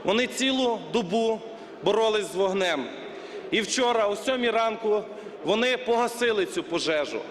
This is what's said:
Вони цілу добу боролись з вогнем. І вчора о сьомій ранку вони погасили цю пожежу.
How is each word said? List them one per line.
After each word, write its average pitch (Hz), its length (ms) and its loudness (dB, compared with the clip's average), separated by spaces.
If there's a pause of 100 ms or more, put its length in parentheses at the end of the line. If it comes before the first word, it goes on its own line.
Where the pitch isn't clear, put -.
Вони 226 240 2
цілу 254 520 0 (140)
добу 220 480 0 (420)
боролись 214 480 2
з 165 40 -8
вогнем. 185 500 2 (680)
І 202 100 4
вчора 233 460 2
о 202 80 0
сьомій 247 340 0
ранку 220 540 0 (400)
вони 226 340 2
погасили 233 680 2
цю 170 180 -4
пожежу. 147 560 0 (120)